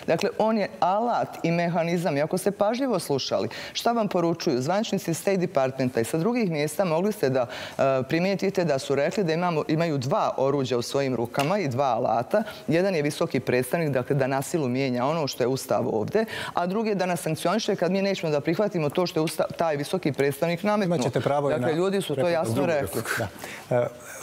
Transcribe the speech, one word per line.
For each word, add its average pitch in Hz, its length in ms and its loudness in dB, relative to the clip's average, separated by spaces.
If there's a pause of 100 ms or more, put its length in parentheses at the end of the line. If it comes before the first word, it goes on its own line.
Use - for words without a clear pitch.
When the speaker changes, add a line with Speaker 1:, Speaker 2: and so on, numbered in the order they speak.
Speaker 1:
Dakle, 160 320 2
on 220 200 4
je 190 100 0 (120)
alat 190 640 0
i 165 80 2
mehanizam. 170 680 0
I 143 60 2
ako 185 160 0
ste 202 120 0
pažljivo 220 480 0
slušali 120 500 -2 (240)
šta - 200 0
vam 226 160 0
poručuju 165 540 0
zvaničnici 185 520 -2
State 196 220 0
Departmenta 135 640 0
i 113 40 2
sa 160 140 -2
drugih 220 320 0
mjesta, 151 340 0
mogli 180 280 2
ste 135 180 0
da, 127 160 0 (320)
e, 135 300 4
primijetite 185 560 0
da 143 140 2
su - 160 0
rekli 165 300 2
da 160 80 2
imamo, 165 360 0
imaju 156 300 2
dva 143 380 0
oruđa 131 420 2
u 120 40 0
svojim 135 320 0
rukama 139 440 0
i 165 100 -2
dva 131 160 0
alata. 123 580 2 (260)
Jedan 185 260 2
je 147 80 0
visoki 143 380 0
predstavnik, 135 500 0
dakle, 131 260 0
da 139 100 2
na 135 160 0
silu 147 260 -2
mijenja 127 380 0
ono 156 200 0
što - 160 -4
je 120 60 4
ustav 120 460 0
ovdje, 147 300 0 (300)
a 175 120 0
drugi 214 220 0
je 208 60 0
da 180 120 0
nas 175 140 -2
sankcioniše 175 560 0
kad 175 160 0
mi 196 100 2
nećemo 190 300 0
da 143 80 2
prihvatimo 165 500 0
to 180 160 0
što 165 140 0
je 156 40 2
usta-, - 320 -2
taj 165 200 0
visoki 143 360 -2
predstavnik 156 500 0
nametnuo. 202 340 2
Speaker 2:
Imat 123 100 2
ćete 131 140 0
pravo 143 300 2
i - 20 4
Speaker 1:
Dakle, 123 140 0
Speaker 2:
na 160 60 2
Speaker 1:
ljudi 190 300 0
su - 60 -6
to 147 60 -2
Speaker 2:
repliku. 170 180 2
Speaker 1:
jasno 156 220 0
Speaker 2:
Drugu 139 120 2
Speaker 1:
rekli. 151 200 0
Speaker 2:
repliku, - 240 -6 (580)
da. 127 80 2
E, 123 100 2 (360)